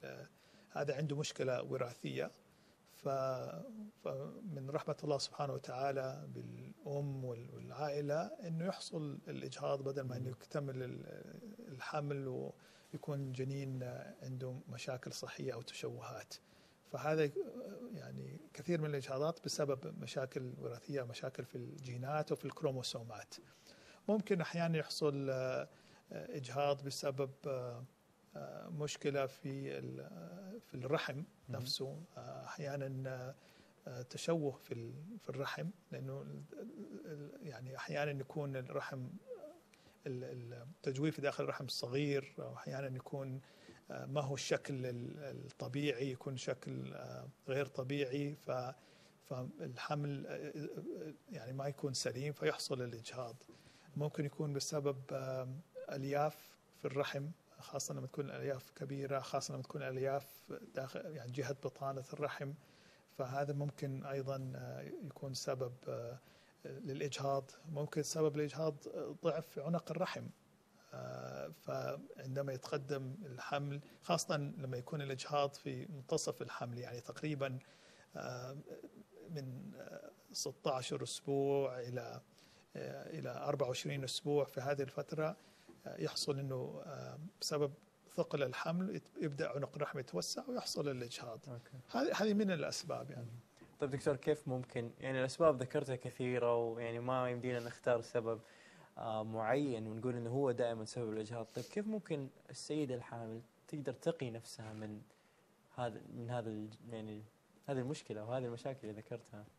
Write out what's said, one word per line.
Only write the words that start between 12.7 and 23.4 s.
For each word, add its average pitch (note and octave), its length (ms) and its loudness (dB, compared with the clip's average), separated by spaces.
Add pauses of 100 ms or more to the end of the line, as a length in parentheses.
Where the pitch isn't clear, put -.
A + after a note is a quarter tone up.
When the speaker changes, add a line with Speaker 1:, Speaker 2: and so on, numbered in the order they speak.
Speaker 1:
ويكون C#3 380 -2
جنين C3 520 0 (380)
عنده B2+ 340 -4 (140)
مشاكل B2+ 440 -4
صحية C3+ 400 -2
أو A#2 80 -4
تشوهات. - 720 -6 (580)
فهذا، D3 400 6 (640)
يعني C3 440 -6 (160)
كثير E3+ 280 4
من D3+ 80 4
الإجهاضات C#3 560 2
بسبب - 560 2
مشاكل C3 560 -2
وراثية، C3 460 -2
مشاكل B2 420 -4
في - 100 -10
الجينات B2+ 760 0
وفي D3 140 0
الكروموسومات. B2+ 880 -2 (720)